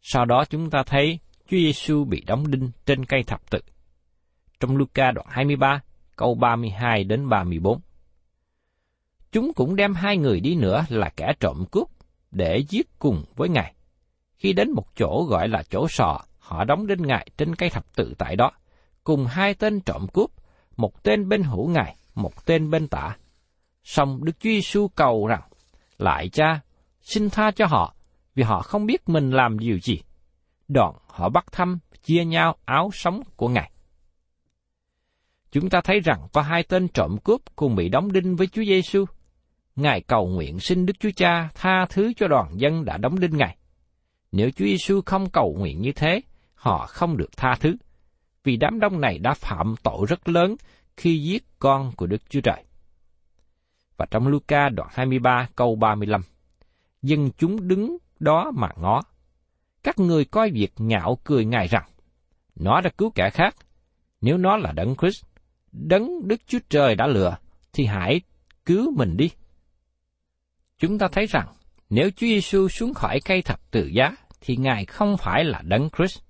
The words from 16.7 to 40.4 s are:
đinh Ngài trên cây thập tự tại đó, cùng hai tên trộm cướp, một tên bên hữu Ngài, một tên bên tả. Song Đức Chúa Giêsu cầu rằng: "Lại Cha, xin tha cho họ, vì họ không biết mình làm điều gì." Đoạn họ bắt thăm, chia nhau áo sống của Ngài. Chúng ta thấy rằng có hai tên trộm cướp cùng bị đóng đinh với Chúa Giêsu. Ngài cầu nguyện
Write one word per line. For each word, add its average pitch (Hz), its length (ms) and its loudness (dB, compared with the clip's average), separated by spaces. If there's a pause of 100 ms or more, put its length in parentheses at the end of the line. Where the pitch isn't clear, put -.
đinh 190 160 -2
Ngài 135 340 -2
trên 160 180 -2
cây 175 160 -2
thập - 260 -10
tự - 220 -4
tại - 180 -4
đó, 123 160 2 (520)
cùng 143 220 0
hai 190 280 0
tên 214 260 -2
trộm 87 320 -6
cướp, 214 180 0 (460)
một - 260 -4
tên 208 260 2
bên 208 140 2
hữu 127 260 -2
Ngài, 143 280 -2 (180)
một - 320 -6
tên 160 240 2
bên 160 180 0
tả. 139 280 -8 (680)
Song 139 400 0
Đức 165 80 -2
Chúa 220 180 -4
Giêsu 208 380 0
cầu 117 380 2
rằng: 110 160 -2 (560)
"Lại 82 300 0
Cha, 156 320 2 (420)
xin 208 280 -2
tha 214 200 2
cho 208 160 2
họ, 110 280 0 (400)
vì 131 80 2
họ 107 200 2
không 208 240 -2
biết 254 220 -2
mình 147 220 2
làm 120 280 2
điều 110 200 -2
gì." 90 220 -2 (680)
Đoạn 120 260 2 (120)
họ 87 220 -4
bắt 156 240 0
thăm, 180 260 -2 (240)
chia 170 220 2
nhau 165 400 2
áo 160 280 0
sống 190 300 -4 (140)
của 117 120 -2
Ngài. 120 220 -2 (1800)
Chúng 170 200 0
ta 180 100 4
thấy 196 200 0
rằng 151 320 0
có 151 100 2
hai 170 200 -2
tên 185 260 0
trộm 92 360 0
cướp 226 160 2 (160)
cùng 127 200 0
bị 87 120 2
đóng 180 240 0
đinh 185 240 0
với 190 100 0
Chúa 220 180 -4
Giêsu. 196 400 0 (720)
Ngài 131 240 2
cầu 107 260 2
nguyện 87 340 -4